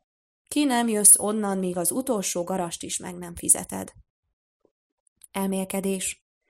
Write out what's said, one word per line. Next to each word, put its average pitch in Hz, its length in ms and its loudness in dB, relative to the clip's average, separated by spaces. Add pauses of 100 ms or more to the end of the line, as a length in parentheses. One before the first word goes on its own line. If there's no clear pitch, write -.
(480)
ki 294 160 2
nem 240 240 4
jössz 208 300 6
onnan, 202 400 0
míg 185 200 -2
az 175 140 0
utolsó 214 520 0
garast 175 400 -4
is 180 140 -6
meg 180 180 -10
nem 175 200 -12
fizeted." 190 560 -2 (1400)
Elmélkedés. 190 960 -2 (240)